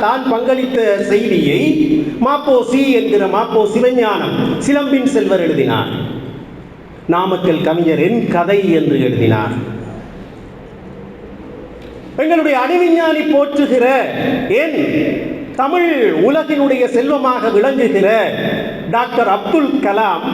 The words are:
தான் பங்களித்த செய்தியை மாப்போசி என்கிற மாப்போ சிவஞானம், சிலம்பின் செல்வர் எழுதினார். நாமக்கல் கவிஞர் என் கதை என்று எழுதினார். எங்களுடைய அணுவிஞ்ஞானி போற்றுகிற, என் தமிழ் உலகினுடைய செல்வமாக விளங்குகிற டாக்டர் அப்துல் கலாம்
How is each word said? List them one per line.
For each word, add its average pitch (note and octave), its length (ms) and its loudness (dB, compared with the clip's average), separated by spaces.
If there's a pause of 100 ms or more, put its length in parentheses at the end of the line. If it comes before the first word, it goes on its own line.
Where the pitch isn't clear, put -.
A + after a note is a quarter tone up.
தான் B3+ 260 0
பங்களித்த B3+ 480 0 (240)
செய்தியை F#3+ 580 2 (600)
மாப்போசி C4 600 2 (120)
என்கிற G#3+ 340 2
மாப்போ A3 380 0 (100)
சிவஞானம், A#3 640 2 (220)
சிலம்பின் C4+ 560 0
செல்வர் F#3 300 2
எழுதினார். B2 460 0 (1200)
நாமக்கல் F3 540 0
கவிஞர் D#3+ 380 2
என் A3+ 220 0
கதை F3 320 2 (120)
என்று D3+ 300 2
எழுதினார். A2 520 0 (2500)
எங்களுடைய D#4 420 2
அணுவிஞ்ஞானி E4 680 2
போற்றுகிற, C#4+ 600 2 (760)
என் D#4 180 -2 (720)
தமிழ் E4+ 360 0 (280)
உலகினுடைய C4+ 680 2
செல்வமாக B3+ 640 0
விளங்குகிற G3+ 560 2 (840)
டாக்டர் F#3 380 0
அப்துல் D4+ 520 0
கலாம் G3+ 420 0 (120)